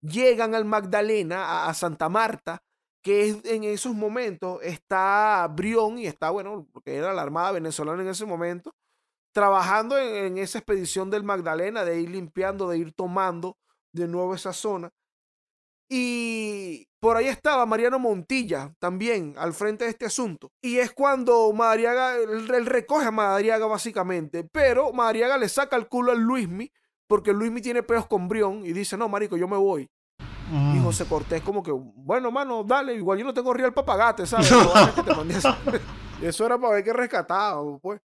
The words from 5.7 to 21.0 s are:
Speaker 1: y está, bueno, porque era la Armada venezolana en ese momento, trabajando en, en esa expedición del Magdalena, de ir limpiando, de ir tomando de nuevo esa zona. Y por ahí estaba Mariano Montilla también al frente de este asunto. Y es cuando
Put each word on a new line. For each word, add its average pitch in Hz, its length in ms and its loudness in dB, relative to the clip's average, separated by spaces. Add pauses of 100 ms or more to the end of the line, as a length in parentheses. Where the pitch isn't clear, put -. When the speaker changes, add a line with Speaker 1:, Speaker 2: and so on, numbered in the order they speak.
Speaker 1:
y 233 80 -8
está, 156 240 -4
bueno, 196 420 -6
porque 135 240 -10
era 160 180 -4
la 180 100 -4
Armada 165 280 -2
venezolana 160 500 -4
en 190 80 -6
ese 190 160 -8
momento, 175 480 -6 (600)
trabajando 202 640 2
en, 247 180 -2
en 190 220 -4
esa 196 220 -6
expedición 190 500 -4
del 208 140 -2
Magdalena, 190 600 -2
de 170 160 -2
ir 170 120 -4
limpiando, 190 580 -4
de 170 80 -2
ir 165 160 -6
tomando 180 640 -4 (340)
de 170 160 -4
nuevo 180 280 -2
esa 185 180 -8
zona. 180 360 -6 (1040)
Y 220 920 -4 (120)
por 226 180 4
ahí 240 100 2
estaba 262 400 0
Mariano 233 320 2
Montilla 196 800 -2
también 185 580 -4
al 165 160 -4
frente 214 300 -2
de 233 80 -2
este 226 160 -10
asunto. 196 420 -6 (100)
Y 247 200 -2
es 240 120 0
cuando 247 640 4